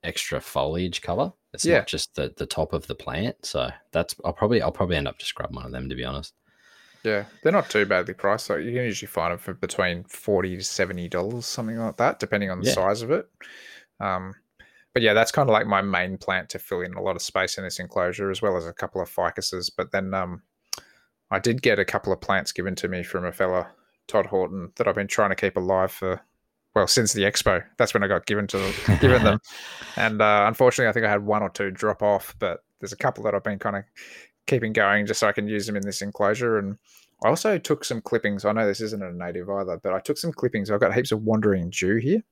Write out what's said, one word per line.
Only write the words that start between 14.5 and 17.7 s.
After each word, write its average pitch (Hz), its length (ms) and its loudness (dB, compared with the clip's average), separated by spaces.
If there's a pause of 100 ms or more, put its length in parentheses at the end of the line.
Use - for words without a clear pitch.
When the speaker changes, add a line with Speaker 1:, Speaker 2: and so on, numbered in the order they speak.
Speaker 2:
but 120 80 2
yeah, 107 120 6
that's 110 180 6
kinda, 135 200 4
like, 107 140 4
my 98 160 4
main 92 360 0
plant 92 320 -2
to - 100 -10
fill 90 220 -4
in 90 120 -8
a 92 80 -8
lot 95 140 0
of 85 60 -8
space - 360 -2
in 98 60 -8
this 90 160 -8